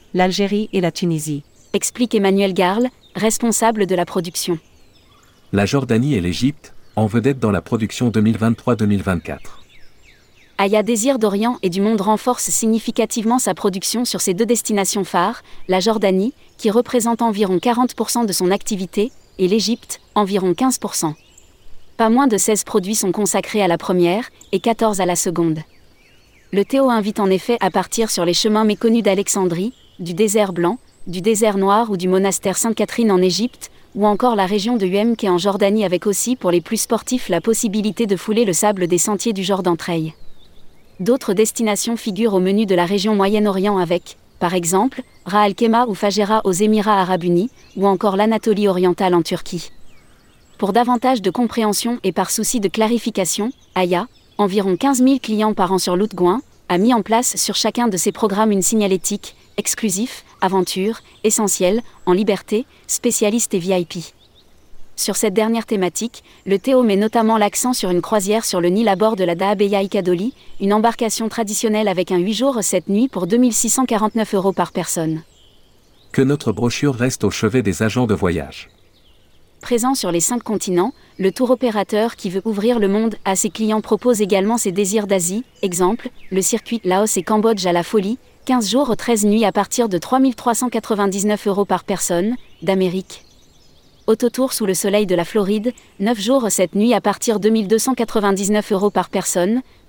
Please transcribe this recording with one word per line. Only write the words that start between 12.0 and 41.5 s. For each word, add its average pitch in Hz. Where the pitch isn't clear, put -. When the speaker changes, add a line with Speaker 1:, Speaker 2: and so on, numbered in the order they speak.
Speaker 2:
significativement 226
sa 202
production 196
sur 196
ces 190
deux 202
destinations 202
phares, 190
la 185
Jordanie, 202
qui 226
représente 233
environ 202
quarante 240
pour -
cent 240
de 208
son 180
activité, 196
et 185
l'Égypte, 214
environ 190
quinze 254
pour -
cent. 151
Pas 226
moins 254
de 214
seize 208
produits 208
sont 196
consacrés 208
à 190
la 170
première, 180
et 190
quatorze 220
à 185
la 180
seconde. 165
Le 196
T 269
O 269
invite 220
en 196
effet 190
à 196
partir 214
sur 180
les 170
chemins 214
méconnus 220
d'Alexandrie, 190
du 180
désert 202
blanc, 175
du 175
désert 208
noir 202
ou 196
du 180
monastère 190
Sainte-Catherine 226
en 185
Égypte, 185
ou 202
encore 214
la 190
région 208
de 196
Huemke 214
en 180
Jordanie 196
avec 180
aussi 226
pour 180
les 175
plus 220
sportifs -
la -
possibilité 214
de 196
fouler 214
le 190
sable 190
des 175
sentiers 214
du 196
Jordan 185
Trail. 160
D'autres 226
destinations 220